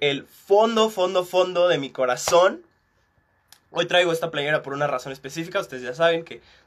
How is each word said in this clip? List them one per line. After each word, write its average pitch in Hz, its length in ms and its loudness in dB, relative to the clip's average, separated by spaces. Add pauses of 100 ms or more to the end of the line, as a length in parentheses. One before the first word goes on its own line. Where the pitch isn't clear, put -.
el 139 160 -4
fondo, 220 640 2
fondo, 180 360 -2
fondo 180 420 2
de 165 100 2
mi 139 120 -6
corazón. 170 760 2 (1040)
Hoy 175 160 -2
traigo 180 240 2
esta 165 200 -4
playera 151 300 -2
por 139 120 -10
una 143 140 -2
razón 135 240 -6
específica, 160 480 -8
ustedes 139 220 -10
ya 123 140 -10
saben 165 280 0
que 120 180 -18 (260)